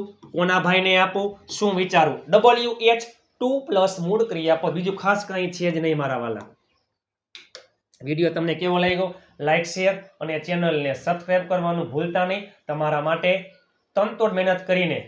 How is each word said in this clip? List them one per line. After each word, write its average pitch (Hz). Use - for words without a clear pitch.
કોના 180
ભાઈને 185
આપું, 190
શું 202
વિચારું. 180
ડબલ્યુ 240
એચ 226
ટુ -
પ્લસ 190
મૂળ 208
ક્રિયાપદ, 160
બીજું 185
ખાસ 196
કંઈ 185
છે 175
જ 160
નહીં 156
મારા 131
વાલા. 110
વીડિયો 156
તમને 165
કેવો 180
લાગ્યો, 180
લાઈક, 165
શેર 185
અને 156
ચેનલને 165
સબસ્ક્રાઇબ 180
કરવાનું 170
ભૂલતા 175
નહીં. 202
તમારા 151
માટે 165
તનતોડ 208
મહેનત 185
કરીને 170